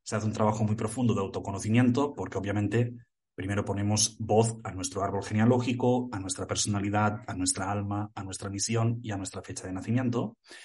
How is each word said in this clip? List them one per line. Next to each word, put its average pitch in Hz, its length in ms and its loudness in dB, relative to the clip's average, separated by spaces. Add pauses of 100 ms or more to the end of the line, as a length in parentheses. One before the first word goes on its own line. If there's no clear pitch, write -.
se - 140 -2
hace 107 100 0
un 107 60 2
trabajo 107 320 2
muy 107 120 2
profundo 110 380 0
de 95 60 2
autoconocimiento, 104 920 2
porque - 240 -8
obviamente 104 580 0 (400)
primero 101 300 -2
ponemos 101 540 0
voz 110 460 4
a 92 80 -8
nuestro 92 300 -6
árbol 98 220 -2
genealógico, 123 880 2
a 98 80 -6
nuestra - 260 -6
personalidad, 104 800 0
a 95 80 -8
nuestra 95 360 0
alma, 104 440 -4
a 107 80 -8
nuestra 95 280 -8
misión 113 500 0
y 104 120 -6
a 98 40 -2
nuestra 95 240 -8
fecha - 260 -10
de 92 60 -6
nacimiento. 120 640 -2 (280)